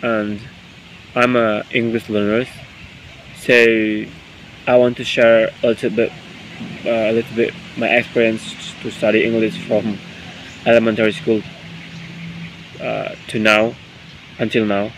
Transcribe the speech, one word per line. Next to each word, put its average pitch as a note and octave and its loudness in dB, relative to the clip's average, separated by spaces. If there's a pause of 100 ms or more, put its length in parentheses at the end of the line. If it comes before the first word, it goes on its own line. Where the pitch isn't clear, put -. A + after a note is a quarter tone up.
and G#2+ -2 (760)
I'm B2 4
a A2 2
English A#2 -2
learner. G#2 0 (880)
So A2+ 4 (640)
I B2 6
want B2 4
to C3 -8
share A2+ 4 (140)
a B2+ 4
little A2+ 0
bit, G#2+ 0 (760)
uh, A2+ 0
a A2+ 0
little A2+ -2
bit A2+ 0 (220)
my A#2 -2
experience A2+ 0 (300)
to A2 -6
study G#2+ 2
English A2+ 0
from G#2+ -2 (680)
elementary A2+ 4
school, A2 0 (1400)
uh, G#2+ -6 (140)
to A2 -4
now, G#2+ 4 (640)
until A2 0
now. G2+ -2